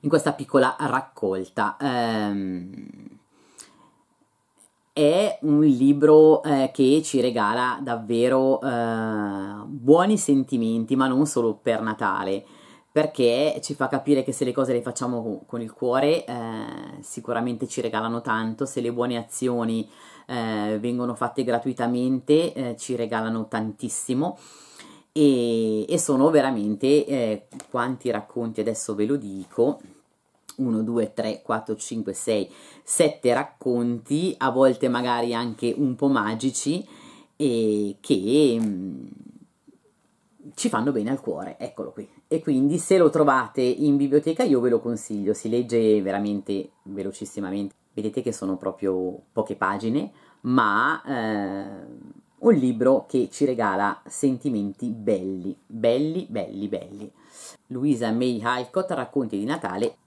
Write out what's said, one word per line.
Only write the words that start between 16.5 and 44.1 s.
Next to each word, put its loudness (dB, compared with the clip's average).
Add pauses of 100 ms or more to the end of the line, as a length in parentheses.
sicuramente -6
ci -6
regalano -4
tanto, -4
se -6
le -4
buone -2
azioni, -4 (380)
eh, -4
vengono -4
fatte -4
gratuitamente, 0
eh, -6
ci -6
regalano -4
tantissimo, -4 (720)
e, 2
e 0
sono 4
veramente, 2
eh, -4 (220)
quanti -4
racconti, -6
adesso -4
ve 0
lo 0
dico, -2 (800)
uno, 0
due, -2
tre, -4
quattro, -4
cinque, -8
sei, -2 (320)
sette 2
racconti, -2
a 0
volte 4
magari 0
anche -4
un 0
po' 0
magici, 0 (500)
e 0
che, 2
mm, -6 (1500)
ci -2
fanno 0
bene -2
al -4
cuore, -8
eccolo -12
qui. -14 (200)
E 0
quindi 2
se 4
lo 8
trovate 2
in 2
biblioteca 2